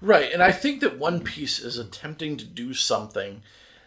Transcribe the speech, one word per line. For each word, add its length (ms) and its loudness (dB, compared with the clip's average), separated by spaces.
Right, 320 6
and 100 4
I 80 8
think 300 0
that 180 0
One 220 0
Piece 380 -6
is 180 -8
attempting 640 -8
to 80 -14
do 260 -10
something 680 -4